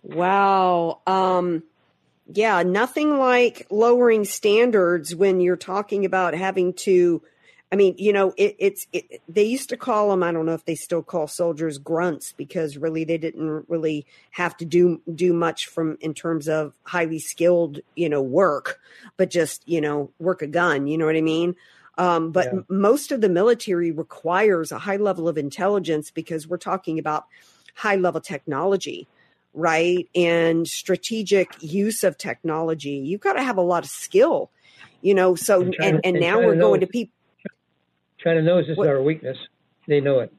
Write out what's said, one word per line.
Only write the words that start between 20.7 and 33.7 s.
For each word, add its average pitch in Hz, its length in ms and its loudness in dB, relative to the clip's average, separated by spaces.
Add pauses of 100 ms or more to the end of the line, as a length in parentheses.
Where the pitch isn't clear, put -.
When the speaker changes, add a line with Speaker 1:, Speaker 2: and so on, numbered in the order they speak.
Speaker 1:
you 156 120 -2
know 160 80 0
what 160 100 2
I 160 60 0
mean? 165 340 0 (400)
Um, 170 340 0
but 180 160 2
Speaker 2:
Yeah. 123 60 -6
Speaker 1:
m-, 185 160 -6
most 202 420 2
of 247 120 0
the 214 80 4
military 180 600 2
requires 165 800 0
a 156 80 -10
high 196 200 -4
level 180 300 -2
of 156 100 -2
intelligence 160 720 -2
because 160 360 -10
we're 170 120 -6
talking 175 400 -6
about 151 280 -4 (480)
high 202 220 -2
level 170 240 0
technology, 160 880 -4 (460)
right? 165 600 0
And 170 540 2
strategic 196 920 -2
use 202 440 -2
of 170 120 0
technology. 156 760 -6
You've 143 300 -6
gotta 381 200 -2
have 247 140 -2
a 180 60 2
lot 175 200 2